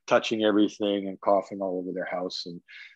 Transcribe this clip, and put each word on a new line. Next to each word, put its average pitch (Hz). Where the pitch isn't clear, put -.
touching 117
everything 101
and 95
coughing 98
all 92
over 90
their 90
house. 92
And, 87